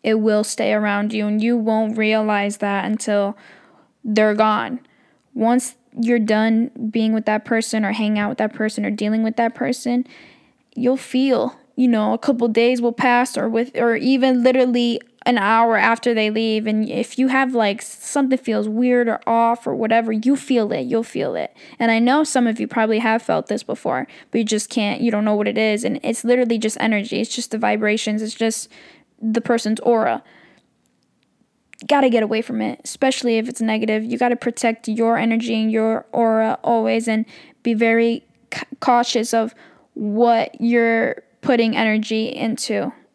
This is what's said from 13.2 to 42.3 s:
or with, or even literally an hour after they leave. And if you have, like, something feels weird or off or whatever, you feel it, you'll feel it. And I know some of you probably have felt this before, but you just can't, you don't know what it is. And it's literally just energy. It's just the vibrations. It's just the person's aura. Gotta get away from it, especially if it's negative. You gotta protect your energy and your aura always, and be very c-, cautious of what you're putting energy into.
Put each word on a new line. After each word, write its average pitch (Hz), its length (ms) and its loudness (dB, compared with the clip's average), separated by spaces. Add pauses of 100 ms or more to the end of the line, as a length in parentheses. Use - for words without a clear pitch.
or - 120 -2
with, 233 260 -2
or 233 200 2
even 254 480 2
literally 247 580 2 (240)
an 247 120 2
hour 226 380 4
after 226 380 2
they 214 160 2
leave. 220 380 0
And 214 200 0
if - 320 -6
you 262 80 4
have, 262 260 0
like, 214 280 0
something - 560 -2
feels 214 320 -2
weird 240 400 2
or - 180 -4
off 233 400 0
or - 80 -2
whatever, 226 380 0
you 240 240 2
feel 233 340 0
it, 135 120 -4
you'll 175 200 -2
feel 127 320 -6
it. 78 180 -6 (260)
And 226 120 2
I 226 80 2
know 262 240 4
some 254 240 2
of 226 140 -2
you 311 60 -2
probably 220 320 0
have 226 220 0
felt 160 260 -2
this - 160 -4
before, - 440 -4 (240)
but - 60 -2
you 226 80 0
just 208 240 -4
can't, 208 320 -2
you 233 100 0
don't 208 140 -2
know 214 100 2
what 208 120 0
it 208 100 -2
is. 214 260 0
And 214 180 -4
it's - 220 -4
literally 240 340 2
just 214 220 -2
energy. 220 400 -2
It's 233 160 -6
just - 160 -8
the 226 60 -6
vibrations. 214 640 -2
It's 220 140 -8
just - 340 -4 (500)
the 220 220 -2
person's 220 380 -2
aura. 220 440 0 (1600)
Gotta 277 220 4
get 226 140 4
away 220 180 -2
from 226 200 -6
it, 214 220 -6
especially 247 540 0
if 226 120 -2
it's 247 120 -8
negative. 220 420 -2
You 240 140 -4
gotta 247 180 2
protect 233 520 -4
your 226 300 0
energy 226 380 0
and 220 160 0
your 220 400 0
aura 220 520 2
always, 226 440 0
and 220 180 0 (360)
be 233 140 0
very 226 500 2 (260)
c-, - 120 -10 (160)
cautious 240 520 2
of 226 220 0 (400)
what 226 680 0
you're 226 600 2 (200)
putting 233 340 2
energy 220 520 0
into. - 640 -4 (220)